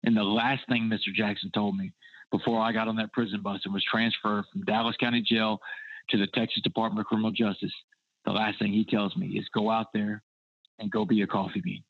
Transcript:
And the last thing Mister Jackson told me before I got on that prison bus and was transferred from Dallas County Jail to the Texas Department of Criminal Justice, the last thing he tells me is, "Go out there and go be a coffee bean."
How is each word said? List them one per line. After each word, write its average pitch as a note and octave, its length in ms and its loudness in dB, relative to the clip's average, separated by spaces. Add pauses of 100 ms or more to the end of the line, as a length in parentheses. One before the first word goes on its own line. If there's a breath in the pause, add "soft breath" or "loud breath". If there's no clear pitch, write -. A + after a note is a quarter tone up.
And A2+ 120 6
the G#2+ 60 4
last A#2 460 2
thing A2+ 200 2
Mister G#2 220 0
Jackson G2 400 -2
told G#2 260 0
me F#2+ 160 -4 (380 loud breath)
before A#2 300 0
I A2+ 100 2
got A2+ 160 0
on A2 100 0
that A2 160 -2
prison G#2 280 0
bus G2 240 -4
and G2 100 -4
was F#2+ 80 0
transferred G#2+ 720 0
from G2 100 -6
Dallas A2 380 0
County A#2+ 220 2
Jail A2 360 2 (520 loud breath)
to A2 80 4
the G2 100 2
Texas A2+ 340 0
Department A2 380 0
of G2+ 60 -2
Criminal A2 260 0
Justice, G2 400 0 (520)
the - 60 0
last G#2 300 0
thing G#2 120 2
he G#2+ 120 4
tells G#2 320 0
me F#2+ 220 -2
is, G#2 100 -6
"Go A2 220 0
out A2+ 220 0
there G#2 300 -2 (560)
and G#2 140 -6
go G#2+ 120 2
be G#2 180 4
a G2 40 0
coffee F#2+ 340 -2
bean." F2+ 300 -6